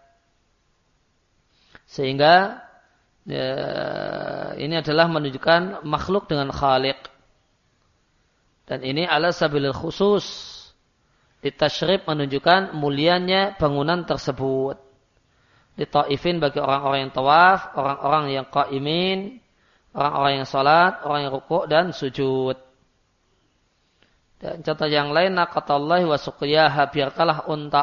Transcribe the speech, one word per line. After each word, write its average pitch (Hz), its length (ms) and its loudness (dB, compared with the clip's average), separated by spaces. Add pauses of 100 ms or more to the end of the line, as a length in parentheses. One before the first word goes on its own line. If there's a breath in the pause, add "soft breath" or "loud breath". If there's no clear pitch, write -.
(1900 soft breath)
Sehingga, 156 720 4 (640)
ya, 135 260 -6 (1120)
ini 151 160 -4
adalah 156 320 2
menunjukkan 165 800 0
makhluk 156 400 -2
dengan 139 240 -2
khaliq. 135 480 0 (1700)
Dan 131 160 -8
ini 139 240 -2
ala 160 240 2
sabilil 147 420 0
khusus. 190 540 0 (1120)
Ditasyrif 156 640 0
menunjukkan 156 720 0
mulianya 180 800 0
bangunan 151 480 0
tersebut. 135 720 -4 (1040)
Di 147 80 -4
ta'ifin 156 560 0
bagi 143 160 0
orang-orang 139 480 0
yang 131 80 -12
tawaf, 165 640 4
orang-orang 143 460 0 (100)
yang 135 160 -4
qaimin, 175 880 -2 (560)
orang-orang 143 380 0 (100)
yang 131 80 -10
salat, 156 560 4
orang 147 240 -2
yang - 80 -6
rukuk 160 320 -4
dan 165 240 2
sujud. 131 640 -2 (1800)
Dan - 240 -12
contoh 156 240 -4
yang 147 320 0
lain, 185 160 2
naqatallahi 160 720 0
wa 147 160 0
suqiyaha, 147 720 2
biarkanlah 151 560 0
unta 147 340 -2